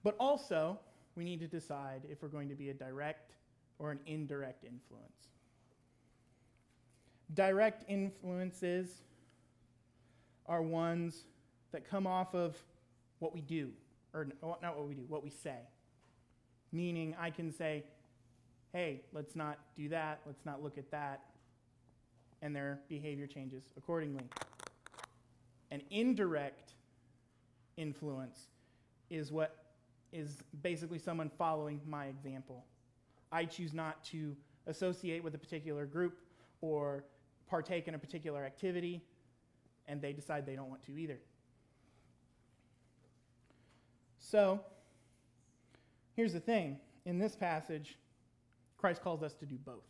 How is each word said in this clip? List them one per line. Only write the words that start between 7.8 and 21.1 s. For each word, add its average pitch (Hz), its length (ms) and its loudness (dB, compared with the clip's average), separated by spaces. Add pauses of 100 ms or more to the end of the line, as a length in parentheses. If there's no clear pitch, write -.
influences 185 1120 0 (1400)
are 170 160 2
ones 165 600 2 (460)
that - 180 -8
come 196 180 2
off 185 280 2
of 170 220 2 (640)
what 160 120 0
we 170 80 -6
do, 147 300 0 (420)
or 156 100 -2
n-, 139 100 -4 (100)
not 170 340 -2
what 147 120 -2
we 147 60 -4
do, 131 120 -8
what 151 160 -4
we 143 80 -8
say. 135 300 -8 (1120)
Meaning 165 480 0
I 170 100 0
can 165 220 -4
say, 151 320 0 (880)
"Hey, 160 300 0 (100)
let's 151 240 -8
not 151 240 -2 (160)
do 147 140 -4
that, 156 360 0
let's 147 180 -12
not 143 160 -4
look 147 160 -6
at 139 140 -10
that," 143 320 -4 (1200)